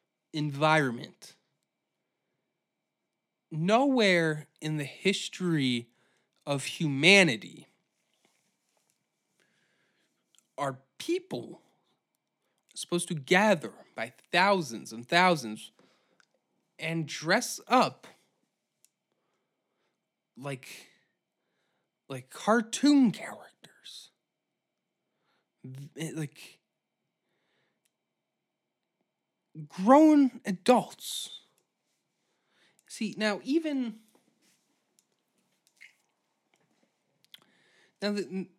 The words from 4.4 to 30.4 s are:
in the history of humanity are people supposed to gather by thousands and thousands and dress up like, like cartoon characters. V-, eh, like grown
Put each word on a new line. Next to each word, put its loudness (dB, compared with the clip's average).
in -4
the -4
history -2
of -4
humanity 2
are -6
people -8
supposed -6
to -6
gather 2
by -10
thousands 0
and -14
thousands 2
and -6
dress -4
up 2
like, -14
like -14
cartoon 2
characters. -14
V-, -18
eh, -8
like -12
grown 6